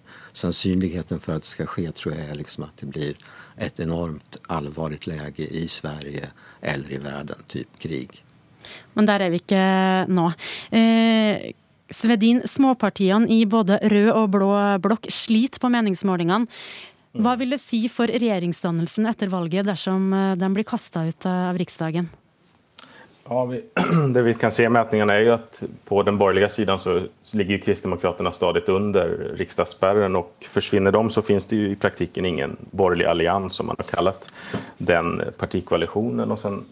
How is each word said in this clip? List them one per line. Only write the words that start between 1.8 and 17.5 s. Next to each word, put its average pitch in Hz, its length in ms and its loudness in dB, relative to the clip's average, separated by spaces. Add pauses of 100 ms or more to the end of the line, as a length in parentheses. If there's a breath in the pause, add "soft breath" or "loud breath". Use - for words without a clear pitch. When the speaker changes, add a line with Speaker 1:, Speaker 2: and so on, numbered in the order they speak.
Speaker 1:
tror 78 240 -8
jag 78 100 -10
är 73 100 -10
liksom 73 280 -10
att - 160 -16
det - 60 -14
blir 71 300 -8 (420 loud breath)
ett - 220 -8
enormt 82 580 -6 (100)
allvarligt 76 600 -6
läge 73 360 -8
i 80 240 -6
Sverige 73 640 -6 (320 loud breath)
eller 69 300 -6
i 69 60 -8
världen, 71 400 -10 (100)
typ - 200 -10 (120)
krig. 69 460 -10 (680 loud breath)
Speaker 2:
Men 214 120 2
där 208 140 4
är 190 100 2
vi 170 60 0
inte 190 720 4
nu. 175 240 2 (480 loud breath)
Eh... 226 720 4 (400)
Svedin, 233 540 4
småpartiene 220 840 2
i 226 180 6
både 208 320 4
röd 208 360 4
och 220 160 2
blå 202 500 2
block 196 300 0
sliter - 500 0
på 254 100 0
meningsmålingene. 190 680 0
Speaker 3:
Mm. 226 120 0 (760 loud breath)
Speaker 2:
Vad 247 160 2
vill 254 100 -2
det 277 80 -2